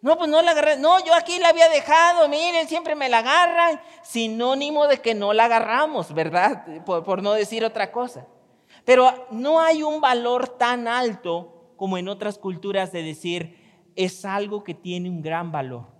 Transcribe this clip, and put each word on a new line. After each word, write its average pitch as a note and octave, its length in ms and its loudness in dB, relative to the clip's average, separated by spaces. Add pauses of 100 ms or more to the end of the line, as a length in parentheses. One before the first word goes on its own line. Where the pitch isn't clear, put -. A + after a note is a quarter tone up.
"No, D4+ 180 2
pues E4+ 100 -2
no D#4 140 4
la E4+ 80 2
agarré. D4 260 2
No, E4+ 260 4
yo D#4+ 120 4
aquí E4+ 240 -2
la E4+ 100 4
había E4 180 6
dejado, E4 640 4
miren, E4 380 -2
siempre D#4+ 260 -4
me C#4 160 -4
la A#3 100 4
agarran". E4+ 640 2 (220)
Sinónimo C4 840 -2
de C#4 140 2
que A3+ 160 -2
no G#3 180 -2
la A3+ 120 4
agarramos, A#3 680 -2
¿verdad? E3 720 -2
Por, E3+ 180 -4
por G3 200 -4
no G#3 100 0
decir G#3+ 320 -4
otra A3 260 -6
cosa. A#3 360 -10 (580)
Pero B3+ 460 4
no C#4 280 0
hay D#4+ 220 2
un D4+ 180 -4
valor B3 480 0
tan B3 400 -2
alto G3 880 -6
como F#3+ 220 -6
en F3+ 100 -8
otras G#3 300 -8
culturas F#3+ 540 -6
de E3+ 100 -8
decir, E3 560 -8 (380)
"Es F#3 300 -6
algo G#3 380 -8
que F3+ 120 -14
tiene F3+ 340 -10
un E3+ 140 -10
gran E3 280 -8
valor". B2+ 360 -10 (120)